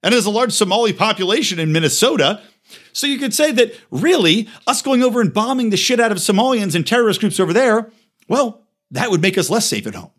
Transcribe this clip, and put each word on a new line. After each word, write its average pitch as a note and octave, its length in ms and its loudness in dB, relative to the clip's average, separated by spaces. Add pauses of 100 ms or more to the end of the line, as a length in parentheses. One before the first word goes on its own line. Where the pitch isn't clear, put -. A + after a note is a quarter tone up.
And G3 100 2
there's A3+ 120 2
a G#3 40 -2
large A3+ 220 0
Somali G#3 400 0
population G3+ 680 -2
in D#3+ 120 0
Minnesota. F3 720 2 (500)
So - 160 -6
you C#4 100 -2
could C4+ 160 -4
say D4+ 200 2
that A3+ 200 2 (160)
really G#3+ 600 0 (180)
us B3 140 -2
going C4+ 200 0
over B3 200 0
and D#3 120 0
bombing A#3+ 360 -2
the G3 80 0
shit A#3+ 240 0
out A3+ 100 2
of F#3+ 60 -2
Somalians G#3 580 0
and E3+ 100 -2
terrorist A3+ 360 0
groups G3+ 180 -2
over F3 140 0
there, G#3+ 360 2 (380)
well, A#3+ 320 -2 (320)
that C#3+ 180 -4
would E3 140 2
make F#3+ 160 2
us F3 100 -2
less A3 160 0
safe G#2+ 220 -4
at G2+ 80 -10
home. F2 240 -18